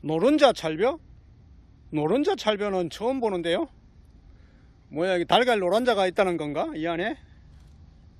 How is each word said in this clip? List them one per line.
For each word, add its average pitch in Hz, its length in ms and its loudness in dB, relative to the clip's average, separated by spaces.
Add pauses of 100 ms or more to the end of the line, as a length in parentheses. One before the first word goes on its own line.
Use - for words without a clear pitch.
노른자 233 480 4
찰벼? 196 480 -2 (920)
노른자 220 420 0
찰벼는 196 540 -2
처음 254 300 -6
보는데요. 190 500 -2 (1200)
뭐야, 175 240 -2
여기 175 120 0
달걀 226 340 4
노른자가 202 480 2
있다는 180 300 0
건가, 151 380 -4
이 160 120 -6
안에? 175 300 -4 (1040)